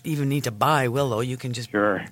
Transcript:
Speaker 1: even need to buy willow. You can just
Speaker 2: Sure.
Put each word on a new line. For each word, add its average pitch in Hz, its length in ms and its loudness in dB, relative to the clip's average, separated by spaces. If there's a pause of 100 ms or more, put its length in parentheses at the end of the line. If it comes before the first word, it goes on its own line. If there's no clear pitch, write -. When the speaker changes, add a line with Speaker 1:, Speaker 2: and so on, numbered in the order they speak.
Speaker 1:
even 147 240 0
need 139 140 0
to 123 80 -2
buy 135 360 2
willow. 123 340 0
You 127 160 -2
can 123 160 -8
just 117 180 -10
Speaker 2:
Sure. 101 400 2